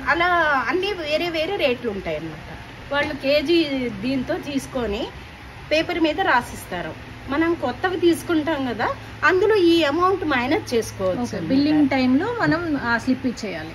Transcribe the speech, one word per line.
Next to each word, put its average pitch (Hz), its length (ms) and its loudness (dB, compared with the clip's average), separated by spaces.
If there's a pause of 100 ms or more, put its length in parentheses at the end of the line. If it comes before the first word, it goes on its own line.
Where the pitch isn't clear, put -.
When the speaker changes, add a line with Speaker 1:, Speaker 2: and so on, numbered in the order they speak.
Speaker 1:
అలా 339 160 2 (420)
అన్నీ 370 260 0
వేరే 320 360 -2
వేరే 330 260 -2
రేట్లు 247 360 0
ఉంటాయి 180 260 -4
అన్నమాట. 156 400 -12 (360)
వాళ్ళు 294 200 0
కేజీ 277 760 2 (120)
దీంతో 262 320 -2
తీసుకొని 262 760 -4 (640)
పేపర్ 330 280 0
మీద 311 220 2
రాసిస్తారు. 202 920 -2 (160)
మనం 330 240 2
కొత్తవి 330 440 -2
తీసుకుంటాం 320 680 2
కదా, 240 240 -2 (340)
అందులో 381 320 4
ఈ 339 280 6
amount 349 420 2
minus 285 480 0
చేసుకోవచ్చు 202 380 0
Speaker 2:
ఓకే. 226 260 -2
Speaker 1:
అన్నమాట. 190 120 -4
Speaker 2:
billing 285 400 4
టైంలో 277 520 2
మనం 311 420 2
ఆ 233 140 0
slip 254 300 -2
ఇచ్చేయాలి. 165 480 -6